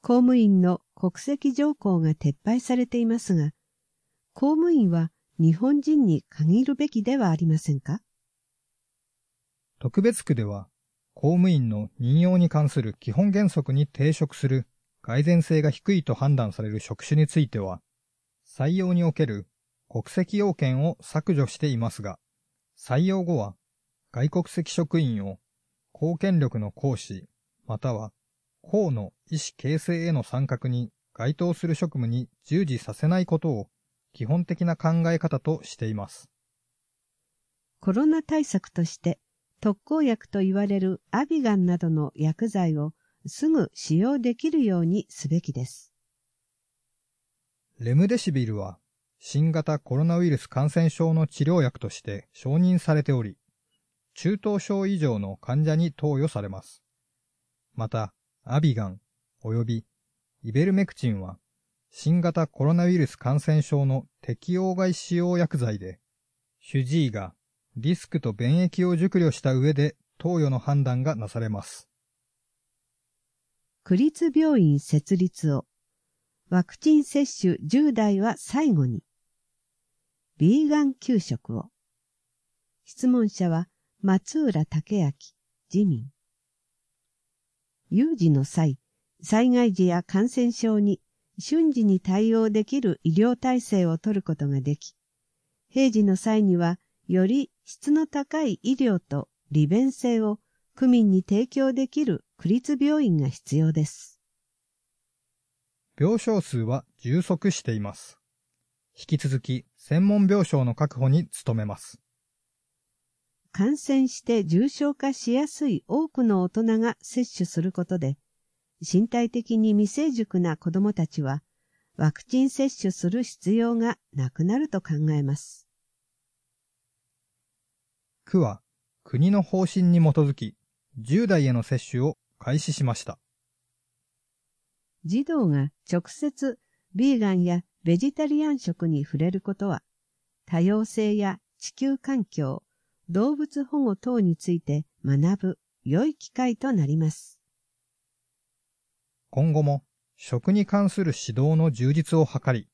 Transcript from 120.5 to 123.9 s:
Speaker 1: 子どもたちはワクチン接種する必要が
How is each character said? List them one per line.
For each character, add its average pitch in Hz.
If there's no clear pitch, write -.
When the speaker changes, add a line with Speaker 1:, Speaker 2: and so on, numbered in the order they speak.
Speaker 1:
子 -
ど 185
も 208
た 165
ち -
は 139
ワ 151
ク -
チ 254
ン 269
接 -
種 190
す -
る 233
必 -
要 233
が 226